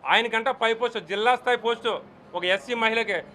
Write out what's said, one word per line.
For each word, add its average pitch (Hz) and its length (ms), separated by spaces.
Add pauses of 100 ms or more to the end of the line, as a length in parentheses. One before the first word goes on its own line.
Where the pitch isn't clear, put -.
(140)
ఆయనకంటే 226 400 (100)
పై 226 80 (100)
పోస్ట్, 240 180 (120)
జిల్లా 214 300
స్థాయి 247 260
పోస్ట్ 233 220 (480)
ఒక 175 60 (120)
ఎస్సీ 214 180 (100)
మహిళకి 220 360 (160)